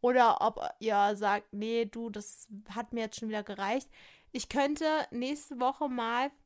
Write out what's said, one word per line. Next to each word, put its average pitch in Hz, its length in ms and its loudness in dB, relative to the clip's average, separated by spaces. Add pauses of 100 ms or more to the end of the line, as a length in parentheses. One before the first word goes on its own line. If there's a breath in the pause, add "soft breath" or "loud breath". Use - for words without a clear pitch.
Oder 247 400 6
ob 226 180 0 (200)
ihr 208 360 4
sagt, 208 380 -2
"Nee, 226 320 0
du, 226 240 -8
das - 380 -10 (260)
hat 226 200 -8
mir 233 80 -4
jetzt 220 180 -8
schon 220 100 -6
wieder 214 140 -4
gereicht." 202 440 -4 (440 loud breath)
Ich - 180 -8
könnte 285 360 0 (260)
nächste 262 480 -6
Woche 269 280 0
mal 247 440 -2 (140)